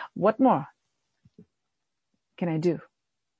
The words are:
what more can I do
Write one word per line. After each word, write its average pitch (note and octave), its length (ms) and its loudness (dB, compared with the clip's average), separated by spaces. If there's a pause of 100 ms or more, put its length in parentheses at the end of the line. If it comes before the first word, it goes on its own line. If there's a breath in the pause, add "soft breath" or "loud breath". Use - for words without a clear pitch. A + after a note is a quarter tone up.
(140 loud breath)
what G3 240 0
more G#3 300 2 (1700)
can F3 140 -4
I D#3+ 80 -4
do D#3+ 240 -2 (580)